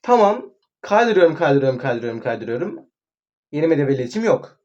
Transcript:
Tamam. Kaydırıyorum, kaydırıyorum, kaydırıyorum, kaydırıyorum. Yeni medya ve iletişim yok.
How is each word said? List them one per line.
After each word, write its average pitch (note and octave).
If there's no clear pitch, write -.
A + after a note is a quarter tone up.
Tamam. A3+
Kaydırıyorum, G3
kaydırıyorum, C#3
kaydırıyorum, A#2
kaydırıyorum. A#2
Yeni D3+
medya D3
ve C3+
iletişim C3
yok. -